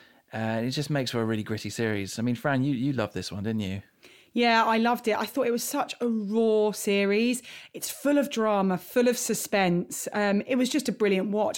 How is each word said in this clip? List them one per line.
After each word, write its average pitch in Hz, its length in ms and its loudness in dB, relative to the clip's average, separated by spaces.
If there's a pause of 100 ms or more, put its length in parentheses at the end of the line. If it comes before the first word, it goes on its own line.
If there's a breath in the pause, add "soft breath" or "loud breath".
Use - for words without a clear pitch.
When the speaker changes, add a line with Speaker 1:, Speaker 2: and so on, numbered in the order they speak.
(340 loud breath)
Speaker 1:
uh, - 20 -8
and 113 300 -2
it 127 60 -2
just 143 180 -4
makes 139 220 -2
for 120 100 0
a 113 40 2
really 110 180 0
gritty 107 260 -6
series. 104 500 -2
I 110 40 -2
mean, 120 120 0
Fran, 135 260 0
you, 143 120 0
you 131 180 0
loved 113 220 -2
this 92 180 -6
one, 98 120 -6
didn't 110 180 -2
you? 98 200 -4 (520 loud breath)
Speaker 2:
Yeah, 233 320 4
I 226 140 2
loved 240 280 0
it. 214 100 2
I 214 80 -4
thought 240 220 -2
it 240 40 2
was 233 120 -2
such - 380 -4
a 240 60 0
raw 214 640 2
series. 202 720 2 (320 loud breath)
It's - 160 -10
full 285 280 2
of 285 120 2
drama, 208 480 2
full 240 300 0
of 240 100 2
suspense. 190 920 0
Um, 202 340 2
it 262 120 0
was 247 100 4
just 269 220 0
a - 20 2
brilliant 196 380 2
watch. 208 280 0